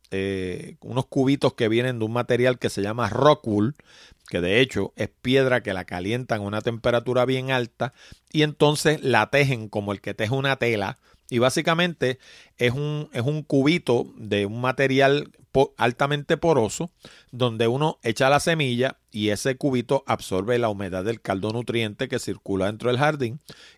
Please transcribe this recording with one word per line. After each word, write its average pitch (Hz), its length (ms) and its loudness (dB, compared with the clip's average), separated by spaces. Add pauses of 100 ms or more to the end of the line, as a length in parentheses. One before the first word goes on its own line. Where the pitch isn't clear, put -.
(100)
eh, 95 680 -6
unos 113 260 -4
cubitos 139 460 2
que 113 160 0
vienen 123 300 0
de 110 80 -2
un 113 60 -4
material 120 460 2
que 113 120 -2
se - 100 -6
llama 107 300 -2
rockwool, 120 640 2 (540)
que 87 120 -2
de 95 200 2
hecho 104 360 -2
es 101 140 -4 (100)
piedra 127 420 2
que 101 120 -4
la 90 100 -6
calientan 110 560 -4
a 101 40 -6
una 104 180 -4
temperatura 120 640 0
bien 131 240 -2
alta 123 420 -4 (400)
y 156 100 2
entonces 147 600 2
la 120 260 4
tejen 135 400 2
como 101 240 -4
el 101 80 -6
que 101 140 -8
teje 110 200 -2
una 135 220 -2
tela. 113 420 -2 (300)
Y 123 120 -2
básicamente 156 800 0 (380)
es 120 160 2
un, 147 400 -4
es 123 100 -4
un 147 200 -2
cubito 139 760 2
de 101 300 -2
un 113 140 -6
material 135 720 2 (180)
po-, 135 260 2
altamente 143 600 0
poroso 147 560 0 (400)
donde 117 340 0
uno 139 360 0
echa 131 280 2
la 143 80 4
semilla 131 600 0 (120)
y 104 200 0
ese 127 260 -2
cubito 131 500 0
absorbe 107 520 -2
la 120 100 0
humedad 95 360 -4
del 113 160 -4
caldo 98 320 -2
nutriente 117 560 -4
que 123 120 -4
circula 95 460 -4
dentro 107 240 -2
del 123 100 0
jardín 147 400 -2 (380)